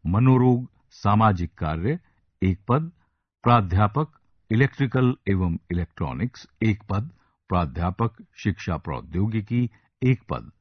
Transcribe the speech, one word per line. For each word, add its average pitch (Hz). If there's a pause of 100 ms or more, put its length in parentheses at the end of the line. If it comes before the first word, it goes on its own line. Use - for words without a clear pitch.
मनोरोग, 123 (240)
सामाजिक 101
कार्य 85 (420)
एक 92
पद, 156 (520)
प्राध्यापक 107 (400)
इलेक्ट्रिकल 127 (120)
एवं 90 (140)
इलेक्ट्रॉनिक्स 85 (160)
एक 107
पद, 107 (400)
प्राध्यापक 87 (140)
शिक्षा 90
प्रौद्योगिकी 101 (320)
एक 127
पद 58